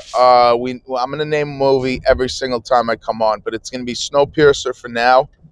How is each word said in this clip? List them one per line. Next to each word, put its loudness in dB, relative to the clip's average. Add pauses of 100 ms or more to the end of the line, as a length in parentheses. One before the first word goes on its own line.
(180)
uh, 6
we, -8
well, -6
I'm -6
gonna -6
name -2
a -10
movie 0
every 2
single -6
time 0
I 0
come -8
on, 0
but -10
it's -10
gonna -10
be -6
Snowpiercer 0
for -18
now, 2 (220)